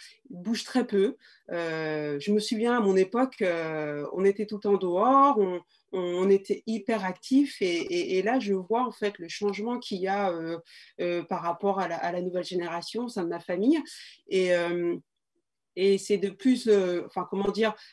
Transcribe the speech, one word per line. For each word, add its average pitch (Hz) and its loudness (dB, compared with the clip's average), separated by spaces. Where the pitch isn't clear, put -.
Ils 175 -14
bougent 202 -4
très 247 0
peu. 202 2
Euh, 156 -4
je 202 -2
me 214 4
souviens, 233 0
à - 2
mon 196 2
époque, 233 0
euh, 156 -2
on 185 0
était 202 2
tout 208 -8
le 202 -10
temps 202 4
dehors, 214 4
on, 180 0
on, 185 -2
on 180 2
était 196 2
hyper 220 -2
actifs 262 0
et, 196 0
et, 175 0
et 190 0
là, 233 2
je 202 0
vois 220 0
en 233 -2
fait 202 -4
le 170 -12
changement 208 -2
qu'il 214 -6
y 185 -2
a, 196 0
euh, 165 -4
euh, 175 -2
par 170 -6
rapport 190 -2
à 180 0
la, 170 -4
à 175 -4
la 180 -2
nouvelle 180 -4
génération 175 -6
au 240 -6
sein 196 -6
de 165 -4
ma 170 -6
famille. 208 2
Et, 185 2
euh, 170 0
et 196 4
c'est 202 0
de 190 0
plus, - 2
euh, 185 4
enfin, - -6
comment 202 -2
dire, 208 0